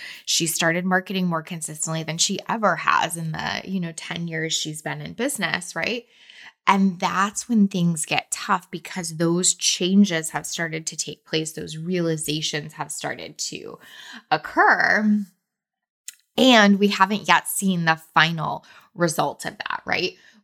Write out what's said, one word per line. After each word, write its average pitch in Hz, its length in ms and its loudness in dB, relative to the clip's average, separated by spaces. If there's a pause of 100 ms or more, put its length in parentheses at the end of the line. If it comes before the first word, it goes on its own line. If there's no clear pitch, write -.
(260)
She - 220 0
started 170 360 0
marketing 185 440 0
more 160 160 -2
consistently 160 600 -6
than 160 140 -6
she 185 220 -2 (100)
ever 202 280 2
has - 380 0
in 165 160 -6
the, - 320 -4
you 190 160 -6
know, 165 160 -6
ten 170 320 -8
years 160 260 -4
she's 151 280 -6
been 151 180 -6
in 160 140 -12
business, 196 640 -4
right? 214 300 -4 (600)
And 190 340 4
that's 185 480 -2
when 208 220 4
things 170 360 0
get - 240 -2
tough - 400 -4
because 165 460 -10
those 175 380 2
changes 180 800 2
have 156 140 -6
started 160 420 -6
to 156 100 -12
take - 260 -8
place. 160 300 -2
Those 156 240 -10
realizations 160 960 -2
have 147 180 -8
started - 460 -10
to - 420 -10 (500)
occur. 208 920 4 (1120)
And 220 400 8
we 208 120 4
haven't 196 380 0
yet 170 200 4
seen 185 380 -2
the 160 140 2 (140)
final 160 520 0 (280)
result 156 520 -2
of - 120 -10
that, - 280 -8
right? - 300 -2 (280)